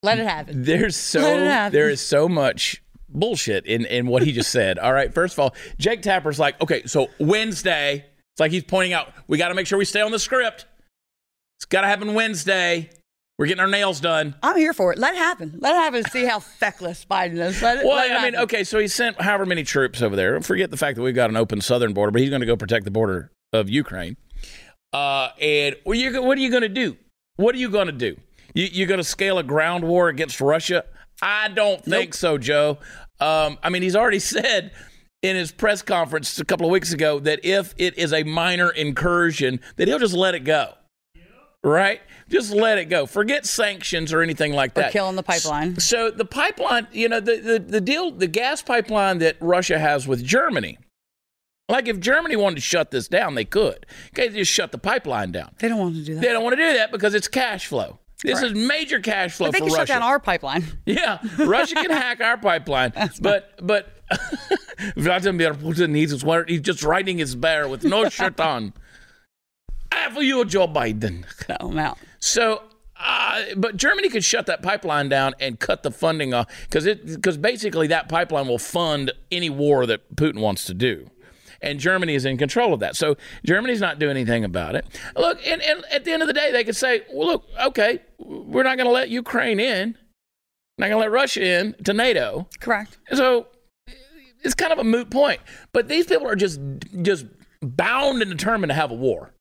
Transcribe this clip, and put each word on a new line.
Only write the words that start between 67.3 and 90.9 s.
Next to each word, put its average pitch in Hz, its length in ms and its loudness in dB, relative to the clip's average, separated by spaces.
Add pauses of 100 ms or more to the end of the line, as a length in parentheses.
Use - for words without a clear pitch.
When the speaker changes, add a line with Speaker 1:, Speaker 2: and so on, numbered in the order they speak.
Speaker 2:
bear 147 340 0
with 131 160 -6
no 220 240 4
shirt - 320 -2
on. 123 380 -2
Speaker 1:
<laughs> - 1120 -14
Speaker 2:
I 330 180 -2
for 277 120 -4
you, 262 220 2
Joe 180 240 2
Biden. 110 560 -2 (240)
Speaker 1:
No, - 80 -4 (120)
I'm 156 100 -4
out. 151 200 -4 (220)
Speaker 2:
So, 220 420 0 (340)
uh, 240 460 -2 (140)
but 208 200 -2
Germany 381 320 2
could 226 160 0
shut 226 220 0
that - 160 -4
pipeline 156 460 0
down 135 320 2
and 131 180 -4
cut - 240 -2
the 143 80 -2
funding 156 440 -2
off, 120 120 0 (240)
'cause 156 160 0
it, 196 360 -4
'cause 180 140 0
basically 190 520 0
that 160 200 0
pipeline 160 380 0
will 120 120 0
fund 151 520 -2 (220)
any 175 180 -2
war 139 360 4
that - 280 -2
Putin 147 240 0
wants 104 280 -2
to 92 80 -8
do. 95 360 -2 (520)
And 143 180 -6
Germany 175 340 0
is 131 100 0
in 135 140 -2
control 175 340 2
of 120 80 -2
that. 90 160 -4
So 151 200 0 (280)
Germany's 220 360 2
not 165 180 -2
doing 147 140 0
anything 117 320 0
about 87 320 -4
it. - 80 -4 (320)
Look, - 300 0
and, 330 140 -2
and 302 300 -2
at 285 140 -2
the 339 80 -2
end 320 100 0
of 311 60 0
the 294 60 -2
day, 294 180 0
they 240 100 2
could 214 140 -4
say, 247 260 0 (100)
"Well, 294 140 -2
look, 339 180 0 (220)
okay, 240 340 0 (180)
we're - 440 -4
not 262 160 2
gonna 247 120 2
let 254 180 2
Ukraine 233 500 -2
in, 220 380 -2 (840)
not 196 100 0
gonna 214 120 2